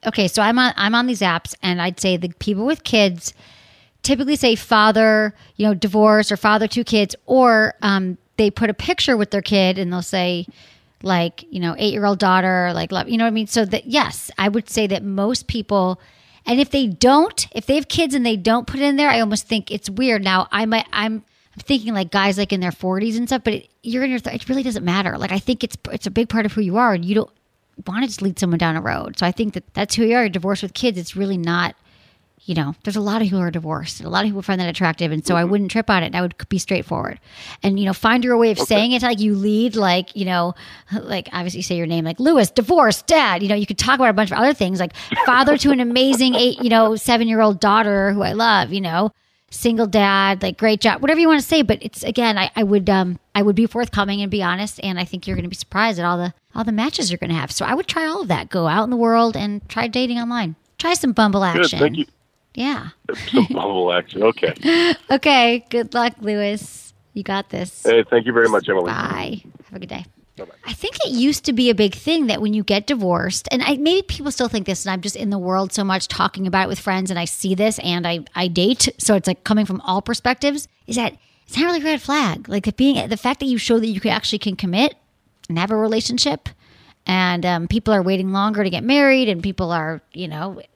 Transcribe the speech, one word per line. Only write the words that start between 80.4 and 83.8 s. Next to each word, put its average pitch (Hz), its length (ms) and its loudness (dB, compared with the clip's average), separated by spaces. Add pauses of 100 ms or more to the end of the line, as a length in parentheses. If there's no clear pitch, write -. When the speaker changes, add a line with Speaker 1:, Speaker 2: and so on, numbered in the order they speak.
Speaker 1:
is 226 80 -4
that 233 180 -2 (320)
it's - 100 -10
not 294 100 2
really 339 160 0
a - 20 -8
red 311 180 -2
flag. 269 460 -2
Like, 196 160 -4
the 214 80 -2
being, 262 360 2
the 214 80 -4
fact 254 240 -2
that 285 60 -4
you 247 120 0
show 233 200 2
that 220 80 0